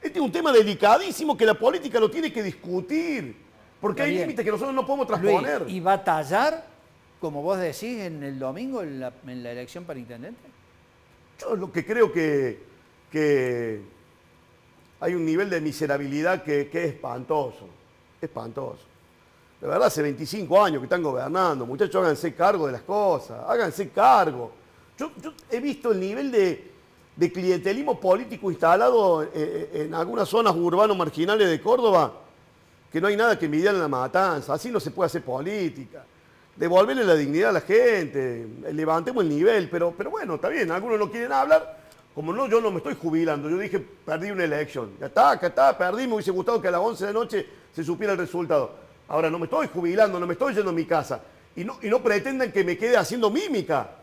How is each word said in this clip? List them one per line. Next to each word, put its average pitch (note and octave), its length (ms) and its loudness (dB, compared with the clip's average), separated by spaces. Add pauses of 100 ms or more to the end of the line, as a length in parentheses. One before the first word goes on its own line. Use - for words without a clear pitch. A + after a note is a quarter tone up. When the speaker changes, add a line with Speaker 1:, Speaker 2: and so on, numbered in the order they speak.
Speaker 1:
Este F4 200 -6
es D4 40 2
un A#3 60 -2
tema E4 220 0
delicadísimo A#3+ 840 4
que A3+ 100 4
la G#3+ 80 6
política C#4+ 440 0
lo A3 120 4
tiene D#4+ 220 -4
que A3+ 100 -4
discutir, F#3 920 -4 (460)
porque G#3 220 -2
Speaker 2:
Está - 20 2
Speaker 1:
hay D4 60 2
Speaker 2:
bien. F#4 180 0
Speaker 1:
límites A#3 160 -4
que G#3+ 80 0
nosotros C4+ 220 -4
no C4 120 0
podemos C4+ 220 -2
Speaker 2:
Luis, G#3 120 -2
Speaker 1:
trasponer. G3+ 460 2
Speaker 2:
¿y F#3 140 -6
va F#3 140 4
a F#3+ 100 -4
tallar, G3 640 0 (520)
como D3 240 -8
vos F#3 160 -2
decís, G3+ 420 -6
en E3 220 -10
el C#3 160 -10
domingo G3+ 440 -8
en C#3 180 -10
la, B2+ 120 -10 (140)
en B2+ 160 -12
la A#2+ 80 -10
elección B2 340 -14
para D#3+ 140 -12
intendente? B2 440 -16 (1000)
Speaker 1:
Yo - 160 -4
lo F3+ 160 -8
que E3+ 120 -2
creo G#3+ 280 4
que, D3 500 0 (480)
que B2+ 720 0 (1200)
hay F3 140 -2
un E3+ 100 -2
nivel E3 240 0
de F3 120 -2
miserabilidad C#3+ 840 -2
que, C#3+ 260 -2
que E3+ 160 -4
es D3+ 100 -2
espantoso, C3 720 -6 (540)
espantoso. A#2+ 720 -12 (680)
De - 80 -6
verdad, E3+ 180 2
hace D3+ 160 0
veinticinco D#3 600 0
años D#3+ 180 2
que B2 40 -8
están F3 180 0
gobernando, C#3+ 600 0
muchachos, F#3 380 0
háganse E3 320 0
cargo F3+ 320 2
de C3+ 60 -4
las A#2 100 -10
cosas, F3 680 -2
háganse G3+ 400 -2
cargo. E3+ 640 4 (460)
Yo, D#4 120 -8 (120)
yo D#4 100 -12 (180)
he A#3 80 -2
visto B3 340 -2
el F#3+ 80 2
nivel A#3 300 -4
de, F#3+ 400 2 (460)
de E3+ 160 2
clientelismo F#3+ 680 0
político G3+ 520 0
instalado, F3 720 4 (100)
eh, D#3 540 -4
en D#3+ 80 -8
algunas F#3 340 -2
zonas G#3+ 260 2
urbanas F3 400 4
marginales F#3 540 2
de D#3+ 140 0
Córdoba, G#3 500 4 (800)
que D#3+ 80 -2
no F3+ 60 0
hay G#3 100 2
nada A3 220 4
que E3 80 -2
envidiar E3 280 2
en F#3 60 0
La D#3 80 0
Matanza, C#3+ 640 0
así D#3+ 180 -6
no A3 100 -2
se - 100 -8
puede F3+ 160 -2
hacer D#3 160 -4
política. C#3 840 -6 (520)
Devolverle G#3 480 4
la F3+ 100 6
dignidad D3+ 360 2
a - 20 2
la E3+ 100 2
gente, D3 840 2 (240)
levantemos E3 540 0
el D#3+ 60 0
nivel, F3+ 400 2
pero, E3+ 260 -2
pero G#3 140 -6
bueno, E4+ 240 -6
está D3+ 140 -4
bien, A3+ 240 -2
algunos G#3+ 260 -2
no G#3 120 -2
quieren A#3+ 220 -6
hablar, D4 520 2 (300)
como D#3 200 -6
no, C4 140 -2
yo A3+ 120 4
no A3 100 0
me F3+ 80 -4
estoy C#3+ 220 -6
jubilando, D#3 480 -2
yo E3 80 -2
dije, G3 220 -4
perdí D#3+ 520 -8
una F#3 140 -2
elección, D3 460 -4 (100)
ya C#3+ 60 -10
está, B3 240 4
acá F#3+ 160 0
está, C3+ 320 4
perdí, G3+ 280 -2
me A#3 80 -2
hubiese G3 180 -2
gustado F#3 280 0
que F#3 80 0
a F3+ 40 0
las F3 100 2
once G3+ 240 -2
de G#3 80 -4
la A3 40 0
noche A3+ 280 -4 (280)
se E3 80 -8
supiera F3 300 -2
el F#3 60 -2
resultado. E3 680 -2 (220)
Ahora, D#3+ 220 0
no E3 100 -2
me E3+ 60 -4
estoy D4+ 240 -2
jubilando, F#3 500 2
no F3 80 -4
me F3 60 -4
estoy A#3+ 220 -2
yendo G3 160 0
a - 20 -2
mi E3 140 -2
casa, D3 340 -2 (340)
y E3 80 -10
no, B3 200 -10
y A3 60 -6
no B3 140 2
pretendan B3 480 0
que G3 140 2
me F3 140 -2
quede A#3+ 180 2
haciendo A3 320 2
mímica G#3 600 -2 (120)